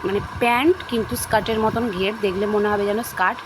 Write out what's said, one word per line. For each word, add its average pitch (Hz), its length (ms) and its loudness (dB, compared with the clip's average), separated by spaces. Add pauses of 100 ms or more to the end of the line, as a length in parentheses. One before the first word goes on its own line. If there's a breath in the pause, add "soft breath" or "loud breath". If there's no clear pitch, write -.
মানে 403 120 0 (220)
প্যান্ট 254 360 4 (140)
কিন্তু 226 220 -2 (100)
স্কার্টের 220 420 0
মতন 226 180 0 (120)
ঘের, 190 180 0 (120)
দেখলে 196 200 0 (100)
মনে 208 160 4
হবে 208 180 0
যেন 208 100 0 (120)
স্কার্ট 196 340 0